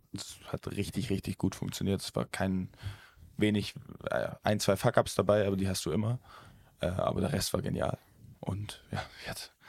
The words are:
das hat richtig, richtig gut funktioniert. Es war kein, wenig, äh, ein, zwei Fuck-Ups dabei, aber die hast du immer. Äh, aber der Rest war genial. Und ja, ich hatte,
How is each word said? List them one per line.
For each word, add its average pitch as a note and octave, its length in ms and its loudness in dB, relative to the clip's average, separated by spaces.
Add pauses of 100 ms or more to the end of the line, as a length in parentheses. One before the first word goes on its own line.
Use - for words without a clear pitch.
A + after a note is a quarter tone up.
(120)
das - 260 -12 (100)
hat - 240 -6
richtig, G2 380 -4
richtig G2 280 -2
gut - 180 0
funktioniert. F#2+ 460 -2
Es - 140 -10
war - 100 0
kein, F#2+ 440 -2 (680)
wenig, G#2 380 2 (340)
äh, - 200 0 (140)
ein, G#2 160 2
zwei G2 160 4
Fuck-Ups - 400 4
dabei, G2+ 320 6
aber G2 80 2
die F#2+ 140 2
hast - 160 -2
du D2+ 60 0
immer. A2 280 2 (600)
Äh, - 60 2
aber F#2 340 2
der - 100 2
Rest - 220 0
war - 80 0
genial. - 360 0 (440)
Und - 500 -6
ja, - 100 -4 (200)
ich - 80 -10
hatte, - 120 -8 (280)